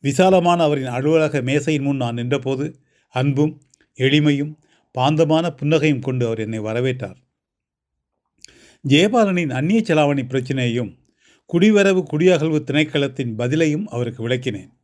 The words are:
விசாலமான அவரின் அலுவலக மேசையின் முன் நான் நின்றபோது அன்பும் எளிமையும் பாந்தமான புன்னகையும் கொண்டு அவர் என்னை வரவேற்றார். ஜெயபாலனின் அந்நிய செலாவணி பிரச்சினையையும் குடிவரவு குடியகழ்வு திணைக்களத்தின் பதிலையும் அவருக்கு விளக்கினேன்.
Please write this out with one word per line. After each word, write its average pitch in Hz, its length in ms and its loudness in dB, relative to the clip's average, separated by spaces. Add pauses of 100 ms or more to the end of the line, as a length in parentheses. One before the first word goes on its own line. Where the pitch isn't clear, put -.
விசாலமான 175 580 4
அவரின் 147 280 0
அலுவலக 147 520 0
மேசையின் 139 420 -2
முன் 143 120 -2
நான் 117 180 -4
நின்றபோது 131 520 -4 (480)
அன்பும் 139 400 0 (440)
எளிமையும் 147 540 2 (420)
பாந்தமான 156 560 2
புன்னகையும் 151 520 0
கொண்டு 127 240 -2
அவர் 113 140 -4
என்னை 110 200 -6
வரவேற்றார். 117 560 -4 (1700)
ஜெயபாலனின் 180 680 2
அந்நிய 156 300 0
செலாவணி 147 440 2
பிரச்சினையையும் 127 680 -4 (580)
குடிவரவு 196 520 4
குடியகழ்வு 156 580 2
திணைக்களத்தின் 135 760 -2
பதிலையும் 151 520 -2
அவருக்கு 120 360 -6
விளக்கினேன். 120 480 -4 (140)